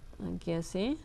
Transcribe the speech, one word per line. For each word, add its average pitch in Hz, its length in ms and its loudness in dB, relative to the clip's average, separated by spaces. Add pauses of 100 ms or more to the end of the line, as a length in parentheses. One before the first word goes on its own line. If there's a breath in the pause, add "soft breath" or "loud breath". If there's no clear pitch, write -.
(360)
Aquí 180 180 0
así. 190 520 2